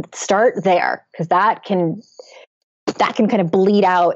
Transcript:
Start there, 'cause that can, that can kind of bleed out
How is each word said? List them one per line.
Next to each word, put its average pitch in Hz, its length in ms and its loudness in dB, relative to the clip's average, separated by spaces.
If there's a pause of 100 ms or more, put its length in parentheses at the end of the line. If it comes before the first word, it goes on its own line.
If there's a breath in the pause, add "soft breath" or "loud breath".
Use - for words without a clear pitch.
(140)
Start 208 500 0
there, - 420 -2 (120)
'cause 160 120 -6
that 196 340 0
can, 180 380 -4 (960 loud breath)
that - 180 0
can 220 120 2
kind 202 140 0
of 165 100 -4
bleed 196 320 2
out 180 320 2